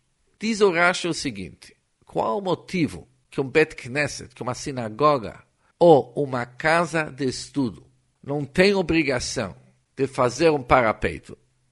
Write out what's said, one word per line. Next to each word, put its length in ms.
Diz 220
Urash 440
o 80
seguinte: 640
qual 320
o 40
motivo 640
que 120
um 80
Bet 260
Knesset, 580
que 80
uma 140
sinagoga 880
ou 380
uma 300
casa 580
de 220
estudo 600
não 220
tem 280
obrigação 840
de 120
fazer 420
um 140
parapeito? 760